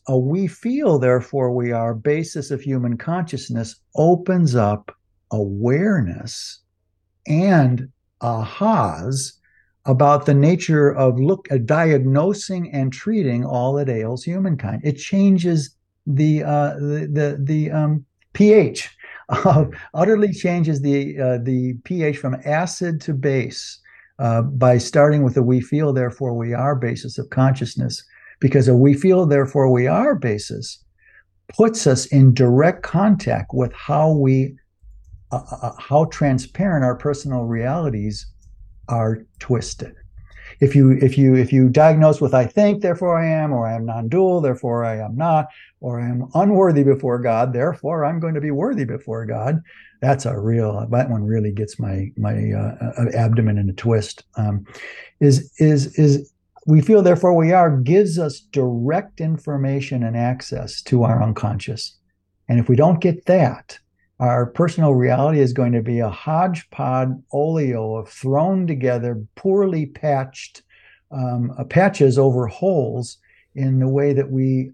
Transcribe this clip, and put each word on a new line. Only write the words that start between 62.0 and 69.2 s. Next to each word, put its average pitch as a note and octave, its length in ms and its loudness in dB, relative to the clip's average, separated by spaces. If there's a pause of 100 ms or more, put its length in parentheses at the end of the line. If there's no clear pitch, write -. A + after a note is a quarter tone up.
And A#2+ 120 2
if A2+ 80 0
we B2+ 80 4
don't E3 240 4
get F3 260 0
that, E3+ 520 0 (420)
our B2 260 0
personal E3 480 0
reality B2+ 460 2
is B2 120 2
going B2 200 0
to A#2 100 0
be A#2+ 160 -4
a A2+ 100 -2
hodgepodge C#3+ 1000 -4 (240)
oleo C3+ 640 -2
of A2 120 -10
thrown E3 600 -2
together, B2 520 -4 (140)